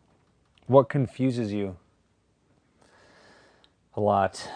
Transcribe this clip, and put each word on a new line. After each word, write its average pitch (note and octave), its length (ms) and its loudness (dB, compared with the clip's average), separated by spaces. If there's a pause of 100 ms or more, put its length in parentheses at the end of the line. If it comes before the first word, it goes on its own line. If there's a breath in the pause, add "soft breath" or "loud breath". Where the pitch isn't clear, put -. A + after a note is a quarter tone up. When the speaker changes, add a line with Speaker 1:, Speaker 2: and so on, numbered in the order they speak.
(680)
Speaker 1:
What C3+ 220 6
confuses B2 640 -4
you? G2+ 240 -6 (2250 soft breath)
Speaker 2:
A - 40 -6
lot. G2+ 560 0